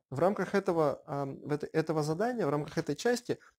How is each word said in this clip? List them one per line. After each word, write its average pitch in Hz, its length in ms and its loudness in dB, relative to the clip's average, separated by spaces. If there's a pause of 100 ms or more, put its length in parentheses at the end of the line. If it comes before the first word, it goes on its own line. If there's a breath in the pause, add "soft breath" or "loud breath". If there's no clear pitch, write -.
(100)
В 127 80 -6
рамках 190 360 2
этого, 165 520 2
ам, 139 340 -6
в 139 120 -6
этой, 147 160 -2
этого 160 340 0
задания, 190 440 0
в 139 40 4
рамках 151 280 -2
этой 151 180 -2
части - 420 0 (200 soft breath)